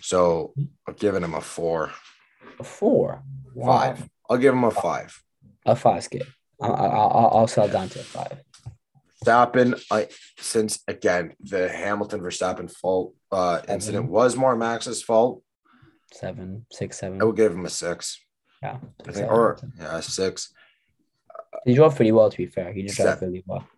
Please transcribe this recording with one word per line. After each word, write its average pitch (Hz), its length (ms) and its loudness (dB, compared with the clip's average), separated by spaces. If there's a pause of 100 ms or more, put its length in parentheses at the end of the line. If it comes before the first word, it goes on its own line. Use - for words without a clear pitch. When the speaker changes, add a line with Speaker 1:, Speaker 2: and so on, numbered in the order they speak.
Speaker 1:
So 87 520 0 (340)
I've - 100 -14
given 95 260 0
him 82 100 -6
a 76 80 -6
four. 82 500 -4 (680)
Speaker 2:
A - 40 -16
four? - 600 -2 (320)
Wow. 123 100 -8 (140)
Speaker 1:
Five. - 300 -4 (200)
I'll 120 80 2
give 131 160 4
him 127 100 2
a 113 80 2
five. 85 500 -6 (440)
Speaker 2:
A 113 100 4
five 98 280 2
skip. - 240 -10 (340)
I, - 60 -4
I, - 40 0
I, - 160 2
I'll, 107 520 4
I'll 113 80 6
sell 107 200 4
down 95 220 -2
to - 100 -14
a - 40 -14
five. - 380 -12 (840)
Speaker 1:
Verstappen, 120 560 4 (100)
I, 107 160 0 (320)
since, 110 480 -2
again, 87 540 -2
the 95 280 -2
Hamilton 101 520 -4
Verstappen 90 500 -6
fault, 92 420 -2 (180)
uh, 90 300 0
Speaker 2:
Seven. 101 140 -6
Speaker 1:
incident 101 340 -4
was 120 260 4
more 131 200 2
Max's 117 480 -4
fault, 117 380 2 (680)
Speaker 2:
Seven, 92 600 -12
six, - 280 -10
seven. 95 220 -8
Speaker 1:
I 107 40 4
will 110 80 2
give 107 200 4
him 87 120 -8
a 82 40 -8
six. - 500 -8 (440)
Speaker 2:
Yeah, 98 140 -10 (240)
Speaker 1:
I - 20 -20
think, - 140 -14
Speaker 2:
seven, 107 120 -4
Speaker 1:
or, 117 300 4
Speaker 2:
seven. - 200 -14
Speaker 1:
yeah, 82 200 -8
six. - 520 -6 (1120)
Speaker 2:
He 123 100 4
drove 151 200 8
pretty 110 160 4
well, 110 200 6
to - 60 -14
be 92 100 -4
fair. 92 260 -8
He 98 100 -6
did 98 120 -8
drive 95 140 2
Speaker 1:
Seven. - 200 -2
Speaker 2:
really 90 160 -10
well. - 220 -10 (100)